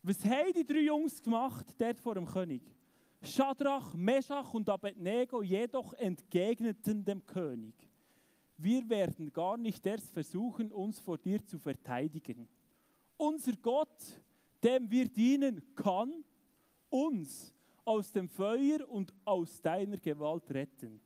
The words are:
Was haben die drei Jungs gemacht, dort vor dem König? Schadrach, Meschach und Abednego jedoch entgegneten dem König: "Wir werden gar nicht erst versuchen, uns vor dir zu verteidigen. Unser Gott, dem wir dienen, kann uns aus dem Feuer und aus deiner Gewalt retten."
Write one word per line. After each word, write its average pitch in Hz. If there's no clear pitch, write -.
Was 190
haben 294
die 330
drei 302
Jungs 302
gemacht, 233
dort 233
vor 220
dem 180
König? 170
Schadrach, 277
Meschach 262
und 220
Abednego 208
jedoch 214
entgegneten 208
dem 196
König: 120
"Wir 226
werden 180
gar 185
nicht 226
erst 208
versuchen, 214
uns 208
vor 165
dir 208
zu 165
verteidigen. 131
Unser 302
Gott, -
dem 240
wir 247
dienen, 254
kann 240
uns 262
aus 214
dem 185
Feuer 269
und 202
aus 185
deiner 196
Gewalt 151
retten." 123